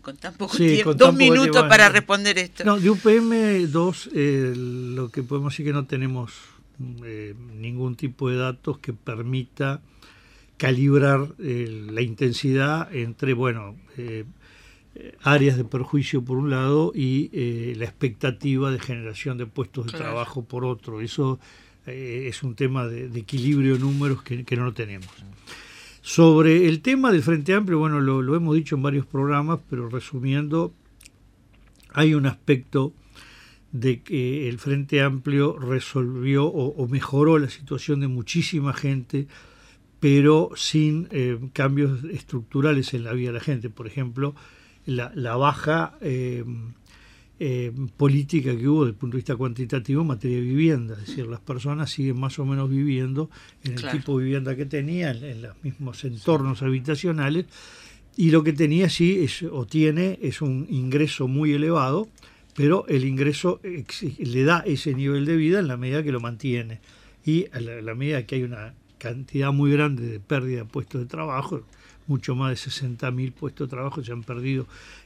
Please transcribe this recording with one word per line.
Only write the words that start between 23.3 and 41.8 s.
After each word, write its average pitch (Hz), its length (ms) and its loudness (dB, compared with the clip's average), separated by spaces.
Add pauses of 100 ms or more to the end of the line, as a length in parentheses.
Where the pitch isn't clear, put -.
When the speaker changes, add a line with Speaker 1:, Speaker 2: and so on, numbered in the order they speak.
Speaker 2:
de 127 60 2
números 139 420 0
que, 123 240 -8
que 127 100 -4
no 120 100 0
lo 123 80 -4
tenemos. 98 360 -10 (920)
Sobre 165 680 8
el 160 140 2
tema 262 300 4
del - 100 6
Frente 165 320 2
Amplio, 190 260 2
bueno, 151 200 2
lo, 135 220 2
lo 131 140 0
hemos 165 200 2
dicho 156 200 0
en 135 60 0
varios 139 240 0
programas, 147 540 -2 (100)
pero 120 200 -6
resumiendo, 143 840 -2 (1200)
hay 156 200 4
un 139 140 2
aspecto 135 680 -2 (800)
de 123 280 -2
que 135 460 -2
el 120 100 -6
Frente 139 440 0
Amplio 139 580 0
resolvió 131 840 0
o, 147 240 0 (120)
o 123 60 -2
mejoró 139 500 4
la 143 120 2
situación 143 500 -4
de 139 80 -2
muchísima 139 640 -2
gente, 139 540 -4 (720)
pero 147 560 6
sin, 156 560 0
eh, 123 260 -2 (140)
cambios 139 540 0